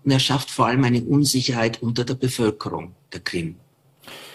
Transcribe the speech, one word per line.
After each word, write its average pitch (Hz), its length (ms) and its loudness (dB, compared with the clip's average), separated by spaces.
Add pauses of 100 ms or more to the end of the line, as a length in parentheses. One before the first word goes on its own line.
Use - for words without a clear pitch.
und 143 80 2
er 135 80 6
schafft 131 320 0
vor 123 160 2
allem 123 160 2
eine 120 220 4
Unsicherheit 127 760 2
unter 117 240 -2
der 143 100 -4
Bevölkerung 107 840 -2 (160)
der 90 80 -12
Krim. 85 340 -6 (800)